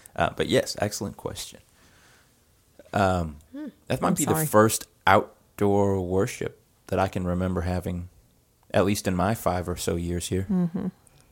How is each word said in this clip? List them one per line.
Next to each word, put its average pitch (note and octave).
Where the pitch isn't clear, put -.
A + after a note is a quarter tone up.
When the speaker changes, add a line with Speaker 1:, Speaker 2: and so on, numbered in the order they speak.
Speaker 1:
Uh, E2
but -
yes, -
excellent -
question. -
Um, F#2
Speaker 2:
Hmm. D4
Speaker 1:
that -
might F3+
Speaker 3:
I'm F3
Speaker 1:
be -
Speaker 3:
sorry. D#3
Speaker 1:
the D3
first A2
outdoor G2+
worship F#2+
that F#2+
I F#2+
can F#2
remember F2+
having, F2+
at G2+
least G#2
in F#2+
my F#2
five F2+
or F2+
so F2+
years E2+
here. F#2+
Speaker 3:
Mm-hmm. F#3